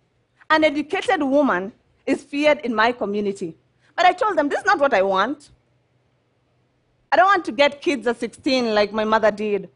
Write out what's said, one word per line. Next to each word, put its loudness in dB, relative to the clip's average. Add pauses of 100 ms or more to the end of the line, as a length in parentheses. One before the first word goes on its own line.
(480)
an 2
educated -2
woman 0 (340)
is -2
feared 0
in -6
my 2
community. -6 (400)
But 2
I 6
told -2
them, 0
"This -2
is -4
not 2
what 2
I 2
want. -2 (1600)
I 2
don't 6
want 2
to -8
get 0
kids -4
at -2
sixteen -2
like 2
my -2
mother 2
did. -6